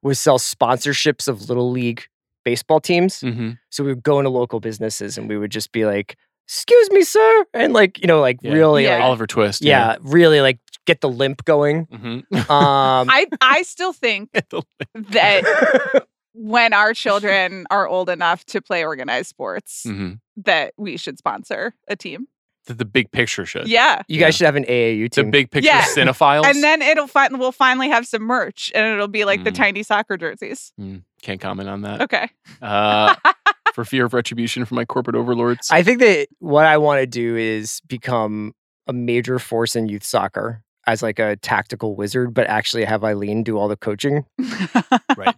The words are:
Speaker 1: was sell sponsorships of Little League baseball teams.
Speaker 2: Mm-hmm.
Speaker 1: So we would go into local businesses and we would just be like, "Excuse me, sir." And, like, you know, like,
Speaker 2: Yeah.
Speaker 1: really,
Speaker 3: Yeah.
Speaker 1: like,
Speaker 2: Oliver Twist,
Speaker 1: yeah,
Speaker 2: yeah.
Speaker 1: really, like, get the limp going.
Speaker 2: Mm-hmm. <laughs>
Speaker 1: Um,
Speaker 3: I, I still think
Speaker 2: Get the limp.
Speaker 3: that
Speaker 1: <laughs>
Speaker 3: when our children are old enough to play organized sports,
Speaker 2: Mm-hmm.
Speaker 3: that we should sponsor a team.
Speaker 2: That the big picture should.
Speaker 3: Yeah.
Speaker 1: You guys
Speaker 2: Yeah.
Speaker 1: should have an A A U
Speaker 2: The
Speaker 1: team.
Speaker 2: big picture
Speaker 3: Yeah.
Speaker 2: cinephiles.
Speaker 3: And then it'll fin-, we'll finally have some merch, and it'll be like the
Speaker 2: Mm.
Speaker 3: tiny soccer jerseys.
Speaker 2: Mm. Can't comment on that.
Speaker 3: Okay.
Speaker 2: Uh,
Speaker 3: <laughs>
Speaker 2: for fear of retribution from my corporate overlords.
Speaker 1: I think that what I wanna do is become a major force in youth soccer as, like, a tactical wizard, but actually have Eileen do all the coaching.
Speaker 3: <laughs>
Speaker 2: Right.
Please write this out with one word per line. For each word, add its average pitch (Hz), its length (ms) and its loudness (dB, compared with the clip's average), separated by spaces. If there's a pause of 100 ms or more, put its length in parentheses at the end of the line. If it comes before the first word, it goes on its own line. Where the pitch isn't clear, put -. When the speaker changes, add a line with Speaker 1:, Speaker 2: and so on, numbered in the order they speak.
Speaker 1:
was 139 180 -2
sell 135 200 2
sponsorships - 880 -2
of 107 220 -6
Little 123 220 -2
League 120 340 -4 (380)
baseball 123 360 0
teams. 180 420 0
Speaker 2:
Mm-hmm. 113 300 -6 (180)
Speaker 1:
So - 140 -6
we 139 100 -2
would 123 100 -10
go 143 160 2
into 139 100 0
local 123 300 -2
businesses 110 580 -8
and 110 120 -10
we 107 80 -4
would 104 140 -6
just 110 220 -8
be 113 120 0
like, 104 320 -2 (300)
"Excuse 466 440 4
me, 392 120 6
sir." 440 500 4
And, 269 200 0
like, 196 280 2
you 185 60 0
know, 156 140 6
like, 127 200 2
Speaker 2:
Yeah. - 120 -4
Speaker 1:
really, 151 320 4
Speaker 3:
Yeah. 175 100 2
Speaker 1:
like, - 80 0
Speaker 2:
Oliver 117 240 0
Twist, 104 340 0
Speaker 1:
yeah, 127 300 4
Speaker 2:
yeah. 110 100 -2
Speaker 1:
really, 156 400 6
like, 131 180 2 (260)
get 170 160 0
the 147 80 0
limp 135 360 -4
going. 151 420 2
Speaker 2:
Mm-hmm. 120 480 -10
<laughs> - 160 -2
Speaker 1:
Um, 135 580 4
Speaker 3:
I, 302 180 4 (140)
I 277 220 4
still 359 300 -8
think 214 400 -4
Speaker 2:
Get - 160 -4
the - 120 -8 (340)
limp. 214 140 -14
Speaker 3:
that 523 960 2 (160)
Speaker 1:
<laughs> - 120 -20
Speaker 3:
when 226 400 0
our 208 200 2
children 196 760 -2
are 196 180 0
old 180 220 -4
enough 175 360 -2
to - 160 -8
play 170 240 -4
organized 131 420 -6
sports, - 580 -12
Speaker 2:
Mm-hmm. 98 280 -8 (320)
Speaker 3:
that 160 320 0
we 202 180 -10
should 170 220 -14
sponsor 202 580 -8 (140)
a 202 80 -6
team. 185 300 -14 (400)
Speaker 2:
That 120 100 -12
the 117 80 -4
big 107 260 0
picture 110 340 -2
should. - 220 -10
Speaker 3:
Yeah. 233 400 4
Speaker 1:
You 156 120 -4
guys 160 160 6
Speaker 2:
Yeah. - 20 -4
Speaker 1:
should 175 80 2
have 147 100 4
an 139 120 -2
A 120 240 2
A - 20 0
U 107 160 -2
Speaker 2:
The 139 140 0
Speaker 1:
team. 107 80 -2
Speaker 2:
big 135 200 4
picture 240 160 2
Speaker 3:
Yeah. 277 180 6
Speaker 2:
cinephiles. 143 600 4
Speaker 3:
And 285 180 4
then 311 200 2
it'll 294 240 2
fin-, 269 320 0
we'll 254 120 -2
finally 262 380 0
have 233 180 2
some 226 160 -6
merch, 233 520 -4
and 214 100 2
it'll 208 220 -2
be 208 180 -4
like 196 180 0
the 208 80 -2
Speaker 2:
Mm. 185 40 -10
Speaker 3:
tiny 202 280 -2
soccer 208 340 -2
jerseys. - 600 -10
Speaker 2:
Mm. 95 220 -14 (220)
Can't 95 180 -8
comment 98 260 -8
on 98 140 -10
that. 101 200 -6
Speaker 3:
Okay. - 280 -4 (320)
Speaker 2:
Uh, - 540 2 (100)
Speaker 3:
<laughs> - 480 0
Speaker 2:
for 120 120 -6
fear 127 200 0
of 117 80 -4
retribution 120 520 -4
from 123 100 -10
my 120 100 -4
corporate 120 300 -4
overlords. 120 560 -2
Speaker 1:
I 160 120 4
think 240 160 2
that 185 280 4 (120)
what 151 260 4
I 156 120 6
wanna 147 300 2
do 117 280 -4
is 110 520 -4
become 107 640 -6 (340)
a 127 60 -8
major 120 460 -4
force 117 360 -4
in 113 140 -2
youth 101 140 -10
soccer 107 580 -4 (240)
as, 113 180 -2
like, 110 160 -4
a 104 180 0
tactical 104 580 -4
wizard, 113 380 -4
but 123 140 0
actually 110 380 -2
have 107 180 -2
Eileen 104 400 -2
do 107 140 -4
all 104 100 -2
the 104 100 -4
coaching. 139 480 -4 (120)
Speaker 3:
<laughs> - 0 - (800)
Speaker 2:
Right. 226 200 -2